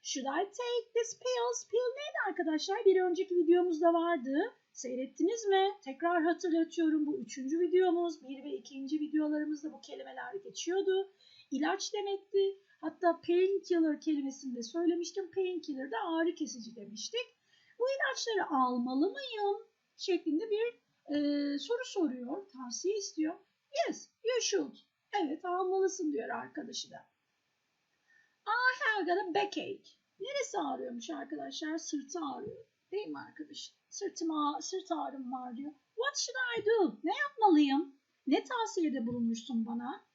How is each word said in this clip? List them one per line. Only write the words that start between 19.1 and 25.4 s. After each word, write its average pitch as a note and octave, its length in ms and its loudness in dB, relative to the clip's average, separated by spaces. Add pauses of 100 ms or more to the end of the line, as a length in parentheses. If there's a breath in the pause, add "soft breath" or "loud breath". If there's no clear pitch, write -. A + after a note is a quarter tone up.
mıyım? A4 460 -2 (400)
Şeklinde F4 540 -2
bir, A4+ 320 -2 (320)
e, C#4+ 440 0
soru A#4+ 260 -2
soruyor, C#4+ 640 -4
tavsiye C4 500 -4
istiyor. E4 420 -4 (480)
Yes, - 220 -6 (140)
you A#4 180 2
should. F4 340 0 (460)
Evet, D#4 240 -2